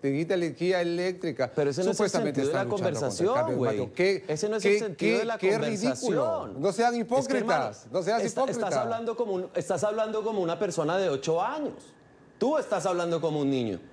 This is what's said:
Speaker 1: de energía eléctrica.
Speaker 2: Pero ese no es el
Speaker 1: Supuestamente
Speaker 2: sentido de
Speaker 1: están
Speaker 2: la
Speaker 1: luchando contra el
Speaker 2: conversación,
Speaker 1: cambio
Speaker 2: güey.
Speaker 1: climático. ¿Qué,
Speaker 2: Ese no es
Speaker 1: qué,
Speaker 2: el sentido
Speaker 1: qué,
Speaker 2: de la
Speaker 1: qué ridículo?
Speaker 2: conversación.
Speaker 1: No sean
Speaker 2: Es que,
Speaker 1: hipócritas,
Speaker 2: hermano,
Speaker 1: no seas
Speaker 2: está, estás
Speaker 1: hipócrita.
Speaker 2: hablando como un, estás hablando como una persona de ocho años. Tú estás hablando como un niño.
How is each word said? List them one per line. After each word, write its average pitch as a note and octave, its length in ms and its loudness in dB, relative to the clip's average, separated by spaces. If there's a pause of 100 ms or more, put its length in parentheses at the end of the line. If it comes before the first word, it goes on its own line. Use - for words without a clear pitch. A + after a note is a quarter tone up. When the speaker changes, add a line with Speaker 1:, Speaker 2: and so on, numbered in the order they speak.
Speaker 1:
de C#3 200 0
energía F3 600 0
eléctrica. F3 720 -2
Speaker 2:
Pero C#3+ 160 2
ese D3+ 100 -2
no F#3+ 40 2
es - 60 4
el - 40 0
Speaker 1:
Supuestamente D#3 460 0
Speaker 2:
sentido C3+ 60 2
de - 160 0
Speaker 1:
están - 40 -2
Speaker 2:
la - 80 -2
Speaker 1:
luchando - 0 -
contra G3 140 0
el - 60 -2
Speaker 2:
conversación, F3+ 400 0
Speaker 1:
cambio D#4 220 2
Speaker 2:
güey. B2 140 2
Speaker 1:
climático. G2+ 240 -4
¿Qué, F#3+ 320 2
Speaker 2:
Ese D#3+ 220 -2
no A3 80 -2
es F#3+ 60 -4
Speaker 1:
qué, G3 120 6
Speaker 2:
el G#3+ 40 2
sentido G#3 340 0
Speaker 1:
qué, A#3 60 2
Speaker 2:
de A3 60 0
la A3+ 120 -4
Speaker 1:
qué G3 200 2
ridículo? G#3 680 0
Speaker 2:
conversación. C3+ 360 -4
Speaker 1:
No F#3+ 100 2
sean A#3 160 4
Speaker 2:
Es A#3+ 60 2
que, A#3 80 0
Speaker 1:
hipócritas, B3 400 0
Speaker 2:
hermano, D3+ 300 2 (200)
Speaker 1:
no F3 120 0
seas G3+ 200 2
Speaker 2:
está, A#3+ 200 -2
estás A#3+ 140 -2
Speaker 1:
hipócrita. F#3 240 0
Speaker 2:
hablando A3+ 340 -2
como A3+ 180 -2
un, F#3 220 -4
estás E3+ 280 -2
hablando G#3+ 400 -2
como G#3+ 180 0
una E3+ 180 0
persona E3+ 380 0
de F#3+ 120 2
ocho D#3+ 320 0
años. C#4+ 320 -4 (640)
Tú C#4+ 200 2
estás G3 280 -2
hablando F3 360 0
como D3+ 200 0
un C#3 80 2
niño. A#2 300 0 (140)